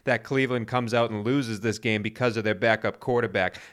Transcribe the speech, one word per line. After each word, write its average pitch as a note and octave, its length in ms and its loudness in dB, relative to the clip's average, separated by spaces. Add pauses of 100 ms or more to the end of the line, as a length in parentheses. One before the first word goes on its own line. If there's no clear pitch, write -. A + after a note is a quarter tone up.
that A#2 180 0
Cleveland B2+ 440 0
comes A#2+ 260 -2
out A#2 180 4
and G#2 140 -4
loses A#2 340 0
this G#2+ 200 -2
game G#2+ 220 0
because A2+ 360 -2
of A2 60 -2
their G#2+ 120 2
backup A2 440 2
quarterback. G2+ 580 0 (160)